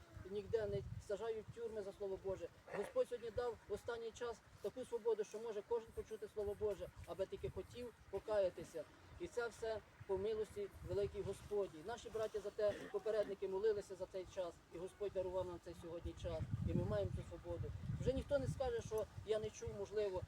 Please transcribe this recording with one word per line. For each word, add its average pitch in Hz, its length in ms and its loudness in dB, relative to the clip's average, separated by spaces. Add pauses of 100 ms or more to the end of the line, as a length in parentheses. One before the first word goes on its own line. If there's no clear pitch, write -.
(320)
ніде, 220 360 2
не 202 140 0 (260)
сажають 214 400 -2
в - 40 -10
тюрми 220 320 -4
за 196 100 -6
Слово 190 300 -2
Боже. 180 240 -2 (300)
Господь 247 320 2
сьогодні 226 220 -4
дав 440 260 0 (120)
в 196 40 2
останній 226 380 -2
час 233 260 -4 (240)
таку - 240 -2
свободу, 220 380 4
що 208 160 -4
може 220 280 -2
кожен 226 280 2
почути 220 320 -6
Слово 208 320 0
Боже, 180 280 2 (200)
аби 170 180 0
тільки 190 240 -4
хотів 233 440 -6 (160)
покаятися. 185 760 2 (360)
І 175 80 -2
це - 200 0
все - 300 0 (300)
по 190 100 4
милості 208 500 0 (220)
великій 196 320 2
Господній. 190 640 0
Наші 226 240 -6
браття 214 300 0
за 202 100 -2
те, 202 240 4 (180)
попередники 202 560 2
молилися 196 480 4
за 180 100 -2
цей 185 200 -6 (100)
час, 175 180 0 (220)
і - 20 -6
Господь 185 360 -2
дарував 185 320 2
нам 175 200 -4
цей 170 160 -8
сьогодні 170 320 -4 (100)
час, 165 180 0 (280)
і 165 40 4
ми 165 120 6
маємо 202 300 4
цю - 140 -2
свободу. 170 420 -4 (300)
Вже 254 120 6
ніхто 269 260 4
не 262 80 2
скаже, 240 340 2
що 214 240 0 (200)
я 214 140 4
не 214 100 0
чув, 233 200 -6 (100)
можливо, 196 480 2